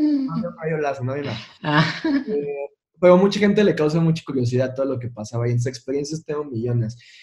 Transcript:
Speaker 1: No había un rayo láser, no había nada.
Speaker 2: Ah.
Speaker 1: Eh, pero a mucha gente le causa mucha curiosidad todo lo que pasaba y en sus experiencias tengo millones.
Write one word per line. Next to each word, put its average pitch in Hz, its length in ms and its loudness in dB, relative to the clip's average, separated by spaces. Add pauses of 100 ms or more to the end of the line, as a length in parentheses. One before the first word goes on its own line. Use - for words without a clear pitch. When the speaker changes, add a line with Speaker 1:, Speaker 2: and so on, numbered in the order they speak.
(300)
Speaker 1:
No - 40 -6
había 233 140 -4
un - 100 -12
rayo 160 200 -4
láser, 139 260 -4
no 127 80 -2
había 143 120 -4
nada. 113 140 -6 (240)
Speaker 2:
Ah. 151 220 4 (420)
Speaker 1:
Eh, - 420 -4 (320)
pero 180 140 8
a - 20 8
mucha 202 240 4
gente 208 240 4
le 170 100 4
causa 151 260 2
mucha 160 240 2
curiosidad 123 500 0
todo 135 120 -2
lo 131 120 -4
que 117 100 -8
pasaba 117 400 -6
y 120 40 0
en 120 60 2
sus 123 100 0
experiencias 143 560 -6
tengo 147 200 -6
millones. 120 540 -4 (240)